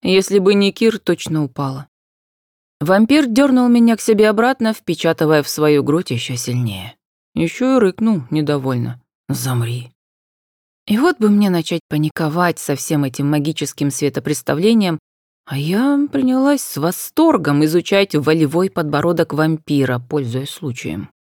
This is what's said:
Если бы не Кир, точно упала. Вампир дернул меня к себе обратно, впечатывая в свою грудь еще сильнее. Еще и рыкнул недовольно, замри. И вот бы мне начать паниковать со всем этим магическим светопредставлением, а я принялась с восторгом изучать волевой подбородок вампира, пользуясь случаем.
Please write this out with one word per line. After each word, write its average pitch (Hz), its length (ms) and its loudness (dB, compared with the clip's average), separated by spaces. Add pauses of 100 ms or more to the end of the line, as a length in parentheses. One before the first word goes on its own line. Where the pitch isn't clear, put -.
Если 190 360 2
бы 196 160 4
не 202 180 2
Кир, 226 260 0
точно 160 460 -2
упала. 135 420 -8 (920)
Вампир 220 460 4
дернул 254 420 4
меня 233 280 6
к - 40 -10
себе 214 300 4
обратно, 226 420 0
впечатывая 160 680 0
в - 80 -6
свою 151 340 2
грудь 151 260 -2
еще 123 260 -6
сильнее. 113 600 -6 (380)
Еще 254 420 0
и - 20 4
рыкнул 208 520 0
недовольно, 131 720 -2 (320)
замри. 120 580 -4 (920)
И 208 120 0
вот 320 200 2
бы 214 120 2
мне 208 200 4
начать 170 380 -2
паниковать 156 680 -2
со - 160 -4
всем 143 300 -2
этим 139 260 -4
магическим 147 600 -2
светопредставлением, 156 1080 -2 (480)
а 139 120 -6
я 254 520 0
принялась 262 520 0
с - 140 -12
восторгом 156 880 0
изучать 180 500 0
волевой 156 560 2
подбородок 160 600 0
вампира, 147 680 0
пользуясь 131 520 -6
случаем. 131 600 -10 (120)